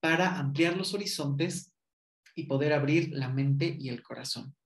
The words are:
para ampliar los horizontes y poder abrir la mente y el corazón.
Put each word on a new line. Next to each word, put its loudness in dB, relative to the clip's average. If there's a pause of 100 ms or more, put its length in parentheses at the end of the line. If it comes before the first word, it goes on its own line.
para 2
ampliar 2
los -2
horizontes -2 (640)
y -6
poder 2
abrir 2
la -4
mente 2
y -8
el -8
corazón. -10 (120)